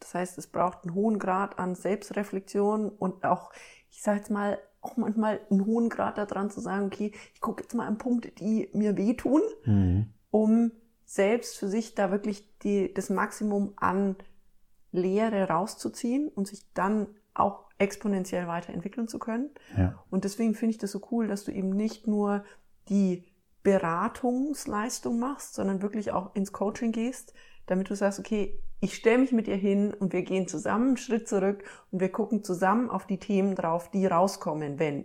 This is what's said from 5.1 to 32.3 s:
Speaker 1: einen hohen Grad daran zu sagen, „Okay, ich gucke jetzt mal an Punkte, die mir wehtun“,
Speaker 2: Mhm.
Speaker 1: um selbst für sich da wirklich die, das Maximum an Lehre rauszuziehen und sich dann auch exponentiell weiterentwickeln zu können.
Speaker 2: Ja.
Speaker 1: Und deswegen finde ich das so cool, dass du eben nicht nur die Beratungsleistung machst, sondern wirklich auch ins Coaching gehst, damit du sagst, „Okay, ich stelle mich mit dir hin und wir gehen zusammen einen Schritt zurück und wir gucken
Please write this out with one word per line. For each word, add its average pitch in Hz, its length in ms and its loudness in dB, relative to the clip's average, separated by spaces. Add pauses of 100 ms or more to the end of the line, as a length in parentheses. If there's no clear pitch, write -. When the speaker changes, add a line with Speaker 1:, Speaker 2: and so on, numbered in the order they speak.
Speaker 1:
einen 196 160 4
hohen 233 240 2
Grad 202 260 -2
daran 202 320 -2
zu - 120 -8
sagen, 196 260 -2
„Okay, 208 260 -4 (220)
ich - 80 -20
gucke 202 200 -6
jetzt - 120 -10
mal 233 120 -2
an 214 120 -2
Punkte, 240 320 -2
die 220 420 -2
mir 208 240 2
wehtun“, 247 460 2 (240)
Speaker 2:
Mhm. 98 400 4 (240)
Speaker 1:
um 220 400 4 (340)
selbst 214 540 0
für 202 100 -4
sich 220 260 -2
da 196 160 2
wirklich 202 500 -4
die, 202 340 2
das 190 160 -4
Maximum 202 640 0
an 190 400 0 (760)
Lehre 190 560 2
rauszuziehen 233 800 -2
und 196 200 -4
sich - 240 -18
dann 202 360 0 (260)
auch - 340 0 (100)
exponentiell 190 720 -2
weiterentwickeln 175 580 -6
zu - 120 -10
können. 240 320 -4 (260)
Speaker 2:
Ja. - 340 2
Speaker 1:
Und 190 140 -2
deswegen 214 300 0
finde 226 180 0
ich 220 60 -6
das 202 140 -6
so 196 80 -6 (100)
cool, 233 180 0
dass 202 160 -4
du - 80 -6
eben 190 180 -2
nicht 214 360 -2
nur 202 380 0 (440)
die 190 380 2 (360)
Beratungsleistung 226 1600 0
machst, 262 360 -4
sondern 196 280 0
wirklich 202 300 -4
auch - 220 -4
ins 196 180 -2
Coaching 220 400 -2
gehst, 233 420 -4 (320)
damit 185 240 0
du 202 40 -2
sagst, 196 240 0
„Okay, - 400 -2 (220)
ich 196 160 0
stelle 233 220 6
mich 262 140 4
mit 226 140 2
dir 196 100 0
hin 202 360 2
und 190 200 -2
wir 180 100 2
gehen 185 260 0
zusammen 202 400 2
einen 262 80 4
Schritt 226 320 -2
zurück 202 360 0 (260)
und 185 100 -4
wir 190 100 2
gucken 208 320 0